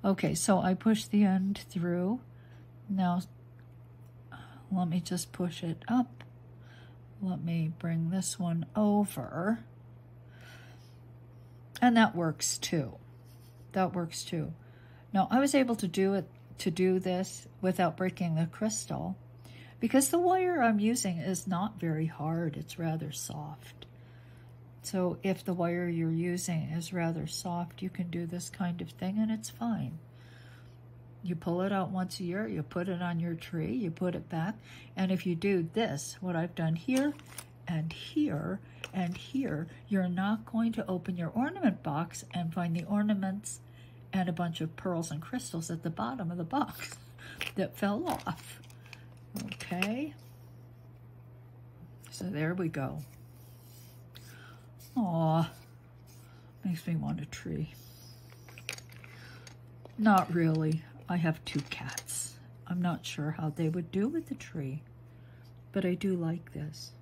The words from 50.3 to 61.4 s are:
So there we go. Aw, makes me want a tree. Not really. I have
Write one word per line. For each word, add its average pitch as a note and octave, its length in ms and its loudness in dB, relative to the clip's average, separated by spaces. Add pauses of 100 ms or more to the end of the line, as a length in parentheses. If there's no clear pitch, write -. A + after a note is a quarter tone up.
So - 140 -8
there D#3+ 280 0
we F#3 140 0
go. C#3+ 320 -2 (2000)
Aw, E3 540 4 (1120)
makes F3 220 -2
me E3+ 100 0
want D3 240 0
a C#3+ 60 -6
tree. - 480 -6 (2250)
Not G#3 360 8
really. D#3+ 500 4 (260)
I F3 80 2
have D#3+ 280 2